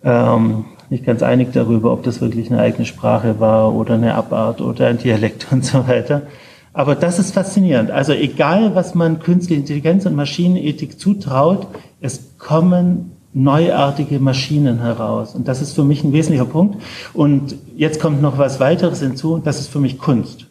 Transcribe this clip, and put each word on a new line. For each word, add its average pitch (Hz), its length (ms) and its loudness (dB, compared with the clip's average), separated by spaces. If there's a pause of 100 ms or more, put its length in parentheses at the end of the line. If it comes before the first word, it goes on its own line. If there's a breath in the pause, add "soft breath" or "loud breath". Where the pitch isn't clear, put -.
ähm, 117 600 2 (240 loud breath)
nicht 127 160 -4
ganz 120 180 0
einig 127 300 2
darüber, 117 400 2
ob 120 100 -4
das 120 180 -4
wirklich 117 300 -4
eine 117 100 0
eigene 113 260 0
Sprache 113 520 -2
war 110 360 2
oder 110 200 0
eine 113 200 2
Abart 110 460 -4
oder 120 280 0
ein 120 100 0
Dialekt 110 500 -2
<laughs> - 20 -2
und 127 140 2
so 131 240 0
weiter. 127 340 0 (500 loud breath)
Aber 143 220 0
das - 240 -2
ist 190 160 -2
faszinierend. 180 560 2
Also 143 220 0
egal, 165 600 0
was 175 200 -2
man 165 240 0
künstliche 175 420 0
Intelligenz 151 460 0
und 165 80 0
Maschinenethik 147 840 -2
zutraut, 170 680 0 (340 loud breath)
es - 380 -10
kommen 180 760 2 (200)
neuartige 139 840 2
Maschinen 131 640 0
heraus. 110 540 -4
Und 123 140 -6
das 131 140 -2
ist 143 120 -8
für 151 100 0
mich 143 200 2
ein 143 80 2
wesentlicher 151 340 2
Punkt. 190 340 0 (320 loud breath)
Und 139 440 2 (200)
jetzt 156 240 0
kommt 147 220 2
noch 139 160 0
was 135 220 0
weiteres 160 400 2
hinzu, 147 380 -2
das 151 220 -4
ist 131 80 -10
für - 120 -6
mich 135 180 -2
Kunst. - 520 -2